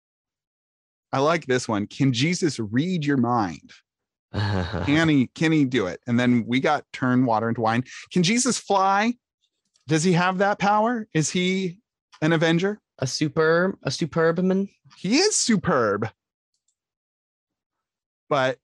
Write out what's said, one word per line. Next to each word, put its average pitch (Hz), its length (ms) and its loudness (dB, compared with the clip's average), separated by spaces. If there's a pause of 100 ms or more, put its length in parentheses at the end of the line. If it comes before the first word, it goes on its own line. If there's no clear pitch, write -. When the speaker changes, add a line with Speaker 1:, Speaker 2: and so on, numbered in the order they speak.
(1120)
Speaker 1:
I 135 80 0
like 160 260 0
this 127 220 0
one. 104 180 -2
"Can 135 260 0
Jesus 156 460 -2
read 143 460 -2
your 143 140 0
mind?" 117 540 -2 (600)
Speaker 2:
<laughs> - 0 - (540)
Speaker 1:
Can 160 220 2
he, 139 260 2
can 160 180 0
he 151 120 2
do 123 220 -2
it? 87 200 -8
And 120 140 0
then 123 260 2
we 123 140 -2
got 147 320 0
turn 127 320 0
water 113 240 0
into 117 140 -4
wine. 113 220 0 (280)
"Can 180 100 2
Jesus 226 360 0
fly? 202 560 0 (720)
Does 156 180 2
he 185 80 4
have 180 260 2
that 202 200 0
power? 214 560 0
Is 156 160 0
he 185 480 -2 (420)
an 160 120 2
Avenger?" 170 480 2 (180)
Speaker 2:
A 143 80 -4
super, 160 760 0
a 139 80 -6
superb 165 500 -2
man? 185 280 0 (300)
Speaker 1:
He 226 200 0
is 415 180 2
superb. 117 760 0 (2250)
But, 131 360 0